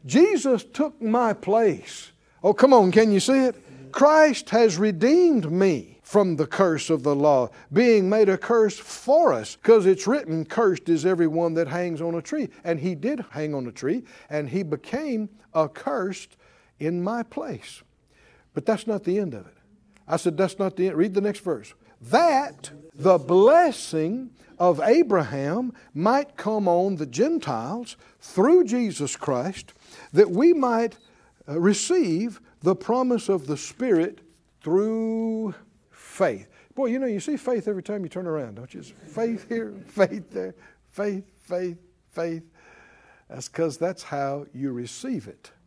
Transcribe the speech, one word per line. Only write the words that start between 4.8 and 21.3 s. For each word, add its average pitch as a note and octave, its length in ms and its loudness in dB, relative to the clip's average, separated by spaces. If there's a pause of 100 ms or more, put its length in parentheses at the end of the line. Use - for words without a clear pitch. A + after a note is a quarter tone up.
me F3 500 0
from F#3+ 340 2
the D3 100 -2
curse E3 440 -2
of D3+ 120 0
the C#3+ 120 0
law, C#3 340 2 (240)
being G#3 380 4
made G#3+ 180 4
a F#3+ 80 0
curse A3 420 0
for D4 540 2
us, A2 300 -6
'cause A3 240 6
it's F#3+ 200 2
written, E3+ 380 -2
"Cursed F#3+ 440 0
is D#3+ 180 0
everyone E3 480 0
that E3 140 -2
hangs E3+ 340 -6
on E3+ 120 -6
a E3+ 80 -6
tree." D4 280 -6 (120)
And E3+ 180 -4
He F3 140 -4
did A3+ 360 -6
hang D3+ 240 -6
on B2+ 120 -8
a A2+ 60 -12
tree, F#3+ 320 -6 (240)
and D3+ 220 -6
He F#3 120 -4
became G#3+ 680 -6 (260)
accursed F#3 840 -4 (420)
in F3 240 -4
my A3+ 200 -6
place. C4 600 -12 (680)
But D3 140 -6
that's A3 200 -2
not G#3+ 180 -4
the F3+ 140 -2
end F3+ 160 -4
of F#2+ 120 -16
it. - 80 -20 (520)
I D#3 100 -2
said, E3 200 -2
"That's F#3 220 -2
not F#3+ 180 -4
the F#3 120 -2
end." D#3 80 -4
Read F#3 180 0
the G3+ 80 0
next G3+ 180 -4